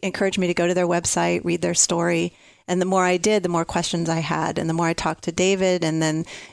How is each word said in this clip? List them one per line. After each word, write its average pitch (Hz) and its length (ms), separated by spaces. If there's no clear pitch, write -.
encouraged 190 340
me 185 100
to 175 60
go 175 140
to 180 60
their 180 140
website, 175 580
read 170 160
their 175 120
story. 170 600
And 180 140
the 180 40
more 185 200
I 180 100
did, 208 280
the 180 60
more 170 140
questions 170 460
I 165 100
had. 160 400
And 160 100
the 160 40
more 165 140
I 170 60
talked - 300
to 170 80
David, 185 540
and 160 160
then 160 240